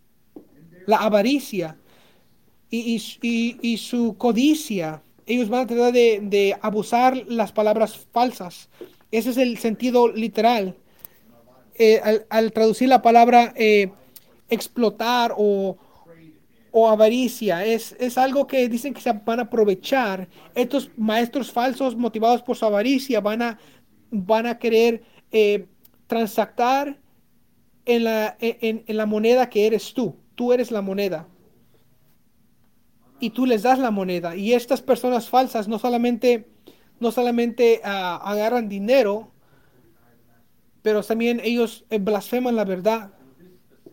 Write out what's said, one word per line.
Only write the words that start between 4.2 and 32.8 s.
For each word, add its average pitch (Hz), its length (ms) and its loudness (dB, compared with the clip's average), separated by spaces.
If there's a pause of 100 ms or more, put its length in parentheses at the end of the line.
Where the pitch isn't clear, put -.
Ellos 240 240 -2
van 247 120 0
a 247 60 -4
tratar 240 260 2
de, 233 280 4
de 202 400 0
abusar 240 680 0
las 226 240 -2
palabras 214 460 0 (140)
falsas. 233 580 -4 (400)
Ese 226 220 -2
es 226 60 -2
el 247 200 0
sentido 240 500 2
literal. 220 680 0 (1000)
Eh, 220 280 6
al, 214 260 0
al 226 220 0
traducir 220 360 2
la 254 140 6
palabra, 233 540 6
eh, 208 360 2 (560)
explotar 233 880 -2
o, 196 420 0 (920)
o 226 160 4
avaricia, 220 760 2
es, 220 340 -4
es 247 200 -4
algo 269 260 2
que 254 240 0
dicen 240 240 -6
que - 80 -18
se 240 100 -2
van 226 280 -4
a 240 40 -2
aprovechar. 208 840 -2 (240)
Estos 247 440 -2
maestros 233 540 -2
falsos 254 440 -2
motivados 233 480 0
por 240 140 -4
su - 80 -2
avaricia 226 560 0
van 214 200 -2
a, 233 180 -6 (520)
van 220 340 0
a 240 140 -6
querer, 226 420 2 (300)
eh, 208 340 2 (400)
transactar 240 920 -2 (840)
en 240 180 2
la, 220 360 -2
en, 226 460 -4
en 214 120 -6
la 214 100 -2
moneda 233 420 2
que 208 160 2
eres 220 300 -2
tú. 220 200 -4 (200)
Tú 240 180 0
eres 247 160 0
la 208 140 -6
moneda. 190 440 -4 (1900)